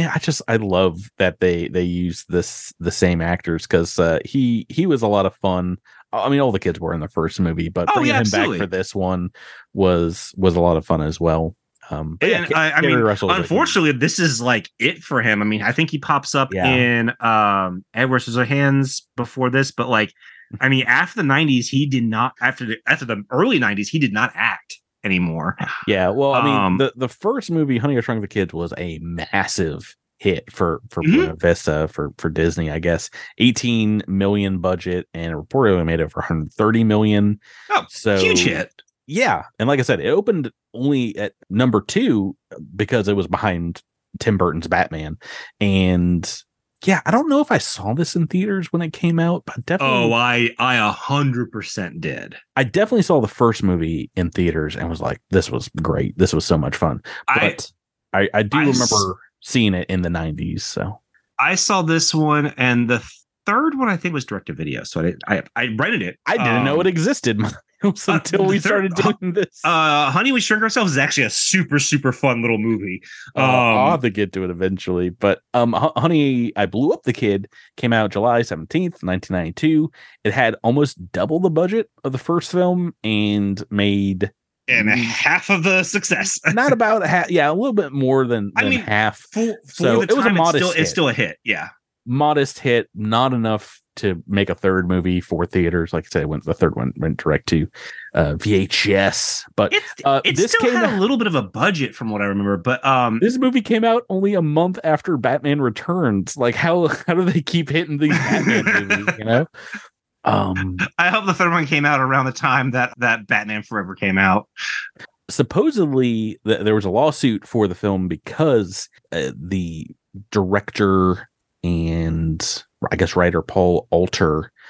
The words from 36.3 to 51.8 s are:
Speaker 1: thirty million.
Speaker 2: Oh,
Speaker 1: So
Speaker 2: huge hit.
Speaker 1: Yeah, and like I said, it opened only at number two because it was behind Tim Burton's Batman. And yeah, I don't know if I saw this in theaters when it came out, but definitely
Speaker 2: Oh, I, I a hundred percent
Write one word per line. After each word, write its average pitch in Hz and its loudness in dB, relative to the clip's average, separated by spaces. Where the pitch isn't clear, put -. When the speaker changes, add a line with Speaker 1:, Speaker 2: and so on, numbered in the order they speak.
Speaker 1:
thirty 110 2
million. 107 4
Speaker 2:
Oh, - -2
Speaker 1:
So 208 0
Speaker 2:
huge 185 2
hit. 82 -2
Speaker 1:
Yeah, 143 0
and 110 2
like 139 2
I - 2
said, 110 0
it 78 -2
opened 170 0
only 127 0
at 104 -6
number 110 2
two 113 0
because 104 0
it 101 2
was 95 0
behind 87 -2
Tim 104 0
Burton's 82 0
Batman. 80 -2
And 90 2
yeah, 190 2
I 156 0
don't 269 2
know 277 2
if - 0
I 202 4
saw - -4
this 160 -2
in 170 0
theaters 185 -2
when 170 0
it 160 -6
came 170 0
out, 170 0
but - -12
definitely 139 0
Speaker 2:
Oh, 120 2
I, 120 2
I 123 2
a 107 2
hundred 135 -2
percent 95 -8